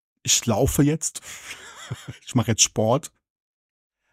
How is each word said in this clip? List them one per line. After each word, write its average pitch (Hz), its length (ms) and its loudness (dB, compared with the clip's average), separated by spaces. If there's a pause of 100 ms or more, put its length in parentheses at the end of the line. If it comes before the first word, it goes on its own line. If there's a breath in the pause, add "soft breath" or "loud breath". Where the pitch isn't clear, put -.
(240)
ich - 240 0
laufe 131 340 2
jetzt. 147 440 0
<laughs> - 1000 -16
Ich - 100 -16
mache 117 160 2
jetzt 107 120 0
Sport. 113 480 0 (1000)